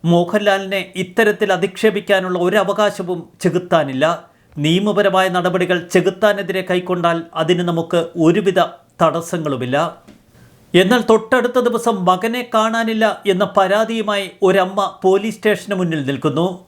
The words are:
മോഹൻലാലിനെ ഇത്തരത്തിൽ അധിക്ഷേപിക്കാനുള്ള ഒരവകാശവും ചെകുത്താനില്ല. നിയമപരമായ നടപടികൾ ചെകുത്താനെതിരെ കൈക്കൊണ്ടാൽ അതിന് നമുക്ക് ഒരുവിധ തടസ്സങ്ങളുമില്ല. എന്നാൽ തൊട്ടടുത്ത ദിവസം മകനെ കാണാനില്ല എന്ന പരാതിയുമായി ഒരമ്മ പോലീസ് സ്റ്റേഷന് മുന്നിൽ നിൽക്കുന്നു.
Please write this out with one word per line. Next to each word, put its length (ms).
മോഹൻലാലിനെ 680
ഇത്തരത്തിൽ 540
അധിക്ഷേപിക്കാനുള്ള 880
ഒരവകാശവും 720
ചെകുത്താനില്ല. 600
നിയമപരമായ 600
നടപടികൾ 420
ചെകുത്താനെതിരെ 760
കൈക്കൊണ്ടാൽ 500
അതിന് 280
നമുക്ക് 300
ഒരുവിധ 320
തടസ്സങ്ങളുമില്ല. 760
എന്നാൽ 360
തൊട്ടടുത്ത 580
ദിവസം 280
മകനെ 320
കാണാനില്ല 520
എന്ന 140
പരാതിയുമായി 680
ഒരമ്മ 320
പോലീസ് 340
സ്റ്റേഷന് 420
മുന്നിൽ 300
നിൽക്കുന്നു. 360